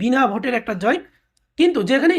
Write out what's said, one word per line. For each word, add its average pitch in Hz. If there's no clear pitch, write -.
বিনা 254
ভোটের 233
একটা 226
জয়, 285
কিন্তু 330
যেখানে 294